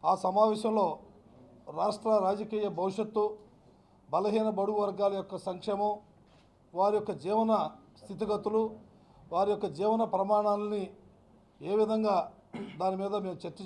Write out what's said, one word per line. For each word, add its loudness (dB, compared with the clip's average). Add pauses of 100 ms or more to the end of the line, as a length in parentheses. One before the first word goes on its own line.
ఆ 4 (120)
సమావేశంలో 4 (920)
రాష్ట్ర 0 (160)
రాజకీయ -2 (100)
భవిష్యత్తు, -2 (880)
బలహీన 2 (120)
బడుగు 0
వర్గాల 0
యొక్క -8 (100)
సంక్షేమం, -2 (840)
వారి 2
యొక్క -4 (100)
జీవన 2 (460)
స్థితిగతులు, -2 (720)
వారి 2
యొక్క -2 (120)
జీవన 2 (120)
ప్రమాణాలని 2 (760)
ఏ -2
విధంగా 2 (640)
దాని 0
మీద -2 (120)
మేము -6
చర్చ -12